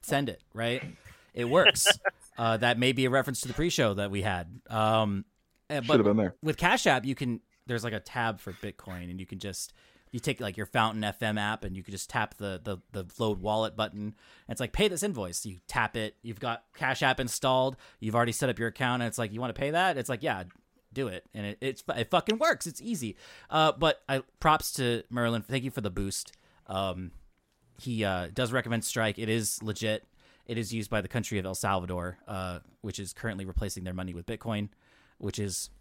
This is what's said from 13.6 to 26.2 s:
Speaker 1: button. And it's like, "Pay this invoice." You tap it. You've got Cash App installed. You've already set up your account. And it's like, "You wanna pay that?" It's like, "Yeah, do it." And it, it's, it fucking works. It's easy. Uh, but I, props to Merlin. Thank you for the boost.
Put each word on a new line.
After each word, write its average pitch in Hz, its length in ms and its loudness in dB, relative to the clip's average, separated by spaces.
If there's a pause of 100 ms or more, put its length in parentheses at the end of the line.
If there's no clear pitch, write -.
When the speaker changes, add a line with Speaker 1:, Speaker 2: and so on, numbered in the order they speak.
Speaker 1:
button. 104 280 -4
And 107 120 -6 (360)
it's 120 100 -6
like, 123 120 -2
"Pay 208 140 4
this 180 160 0
invoice." 110 420 -4
You 98 120 -8 (100)
tap 113 300 0
it. 107 260 -2
You've 117 160 -10
got 117 240 -4 (140)
Cash 131 260 0
App 131 160 4
installed. 131 560 2 (240)
You've 107 160 -4
already 120 160 4
set 127 180 0
up 123 120 0
your 117 80 0
account. 123 340 0
And 120 60 0
it's - 100 -6
like, 110 140 -2
"You 113 80 -6
wanna 123 120 -4
pay 143 200 -2
that?" 170 260 2
It's 120 100 -4
like, 120 140 -4
"Yeah, 107 220 -2 (480)
do 127 160 -2
it." 90 160 -8 (100)
And 107 100 -6
it, 101 160 -8
it's, 127 220 -6 (140)
it - 120 -2
fucking 214 300 2
works. 311 300 0
It's 151 120 -12
easy. 143 360 -6 (340)
Uh, 156 220 4
but 156 360 2
I, 135 140 0 (160)
props 156 360 2
to 120 360 2
Merlin. 117 320 2
Thank 127 220 -2
you 131 80 -4
for - 80 -4
the 104 100 -2
boost. 98 400 -4 (380)